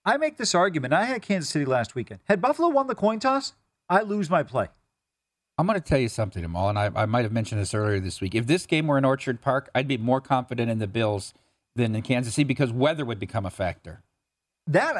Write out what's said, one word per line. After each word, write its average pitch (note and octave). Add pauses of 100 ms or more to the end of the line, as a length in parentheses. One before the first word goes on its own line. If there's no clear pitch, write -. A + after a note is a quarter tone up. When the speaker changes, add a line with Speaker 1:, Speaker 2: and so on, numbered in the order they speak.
Speaker 1:
I B3
make D4+
this A#3
argument. E3
I F#3+
had B3
Kansas F#3
City D3
last B2+
weekend. A2
Had G3+
Buffalo D4+
won C4+
the B3+
coin G#3+
toss, C4+ (360)
I F#3
lose G3+
my E3
play. A2 (920)
Speaker 2:
I'm E3
gonna G#3
tell D3+
you B2
something, G2+
Amal, F2+
and G#2
I, G#2
I G#2+
might A#2+
have A2
mentioned A2
this F#2+
earlier G#2+
this F#2
week. F#2+
If A2+
this F3
game D#3+
were C#3+
in C3+
Orchard C3
Park, C3+
I'd C#3
be C3
more B2
confident B2
in A2+
the G#2+
Bills G#2+ (420)
than A#2+
in A2
Kansas B2
City D3
because B2+
weather D3
would A#2
become G2
a F#2
factor. F2 (640)
Speaker 1:
That, D4